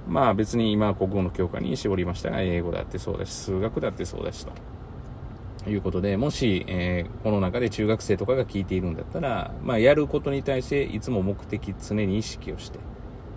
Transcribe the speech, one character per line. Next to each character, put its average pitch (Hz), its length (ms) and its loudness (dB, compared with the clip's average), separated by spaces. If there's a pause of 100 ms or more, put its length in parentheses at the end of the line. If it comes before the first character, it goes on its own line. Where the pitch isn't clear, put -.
ま 151 220 4
あ、 107 40 4
別 107 240 2
に 113 140 4
今 104 240 4
国 95 160 0
語 101 100 2
の 90 80 2
教 90 180 0
科 - 120 -4
に - 180 0
絞 98 180 2
り 90 100 2
ま 87 100 -2
し - 80 -10
た - 80 0
が、 - 100 0
英 87 200 2
語 85 100 -2
だ 87 100 -2
っ - 40 -4
て - 120 -8
そ - 160 -4
う 87 60 -4
だ 92 80 -2
し、 - 40 -8
数 95 280 -2
学 113 220 0
だ 127 80 0
っ 92 40 -8
て 90 120 -4
そ 85 140 -8
う - 60 -4
だ - 80 -6
し - 140 -12 (1160)
と 101 60 -6
い 104 60 2
う 98 60 0
こ 92 100 0
と 90 100 0
で、 98 160 2
も 139 140 2
し、 98 360 2
え 90 400 0
ー、 - 160 -10
こ 110 60 2
の 104 100 4
中 92 200 2
で 120 100 2
中 110 160 0
学 107 160 2
生 101 160 2
と 101 80 -2
か 123 100 2
が 131 100 2
聞 98 160 -4
い 92 40 -2
て 92 80 -2
い 92 80 2
る 90 80 0
ん 80 60 -2
だ 80 80 -6
っ - 20 -8
た - 140 -6
ら、 123 320 -2 (120)
ま 127 120 0
あ、 110 40 4
や 127 140 12
る 147 140 6
こ 147 140 0
と 143 100 0
に 139 100 0
対 131 220 0
し - 60 -8
て 143 120 2
い - 180 -2
つ 120 120 -4
も 104 100 2
目 98 140 0 (100)
的、 104 340 -4
常 104 280 0
に 95 100 2
意 110 60 0
識 - 280 -8
を 76 60 -8
し - 120 -12
て、 - 100 -12 (580)